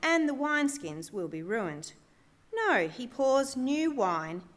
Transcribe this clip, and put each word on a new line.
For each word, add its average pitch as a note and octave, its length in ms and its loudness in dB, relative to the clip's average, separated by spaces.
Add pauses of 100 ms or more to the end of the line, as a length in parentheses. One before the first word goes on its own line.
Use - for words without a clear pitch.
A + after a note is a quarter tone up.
and D#4+ 280 4
the D4 40 0
wineskins C#4 800 -2
will F#3 140 -4
be D#3+ 160 -6
ruined. E3+ 500 -4 (600)
No, F4+ 320 2
he A#3+ 220 -8
pours C4+ 480 2
new C#4+ 340 2
wine F3 520 0 (140)